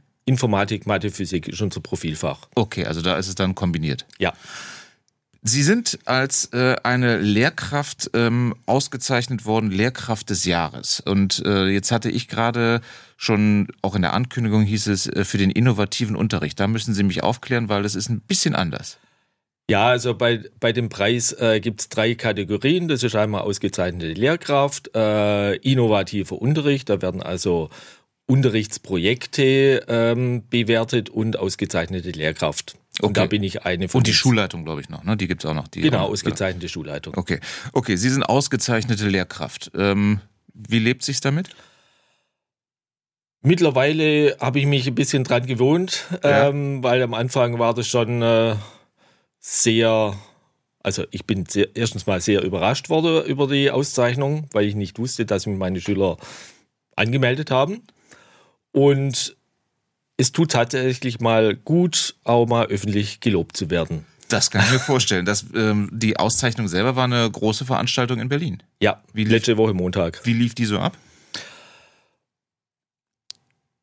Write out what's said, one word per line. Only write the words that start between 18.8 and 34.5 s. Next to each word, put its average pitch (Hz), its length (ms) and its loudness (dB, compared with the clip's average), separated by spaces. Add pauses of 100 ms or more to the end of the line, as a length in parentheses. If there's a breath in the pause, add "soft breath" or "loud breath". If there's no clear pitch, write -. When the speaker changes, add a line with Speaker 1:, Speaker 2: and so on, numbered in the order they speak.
Speaker 1:
Ja, 104 180 4
also 123 260 2
bei, 117 320 0 (160)
bei 117 100 2
dem 113 160 -2
Preis, 113 460 0
äh, 110 260 2
gibt's 104 300 -6
drei 113 260 0
Kategorien. 110 720 -2
Das 131 160 -2
ist 110 140 0
einmal 104 240 0
ausgezeichnete 87 720 -4
Lehrkraft, 143 840 -2
äh, 104 600 0
innovativer 107 840 0
Unterricht. 143 460 0
Da 101 140 0
werden 92 200 -4
also 87 480 -2 (580 loud breath)
Unterrichtsprojekte, 127 1600 2
ähm, 117 600 0
bewertet 113 600 0
und 110 280 -2
ausgezeichnete 90 720 -4
Lehrkraft. 78 680 -4 (240)
Und 101 40 4
Speaker 2:
Okay. 101 160 4
Speaker 1:
da 82 40 2
bin 104 160 0
ich 95 240 -6
eine 90 240 -2
von 131 100 2
Speaker 2:
Und 120 80 4
die 110 40 2
Speaker 1:
den - 60 4
Speaker 2:
Schulleitung, 95 480 2